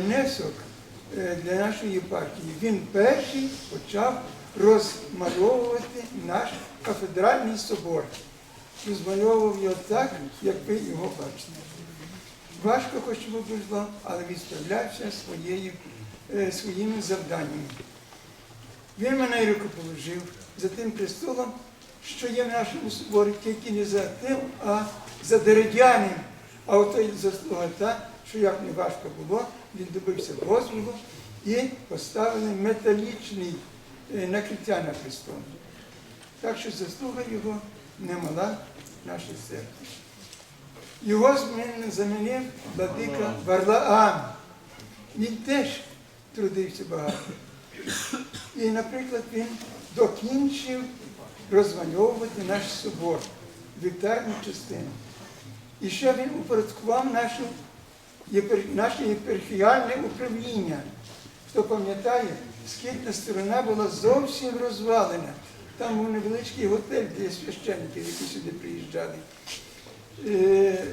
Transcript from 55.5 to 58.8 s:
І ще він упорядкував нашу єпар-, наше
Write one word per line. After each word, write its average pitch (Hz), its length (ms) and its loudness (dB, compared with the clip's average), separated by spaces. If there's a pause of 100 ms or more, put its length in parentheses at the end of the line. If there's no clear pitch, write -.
І 196 80 -2
ще 254 240 4
він 254 160 0 (100)
упорядкував 240 720 2
нашу 233 300 0 (880)
єпар-, 202 440 2
наше - 280 2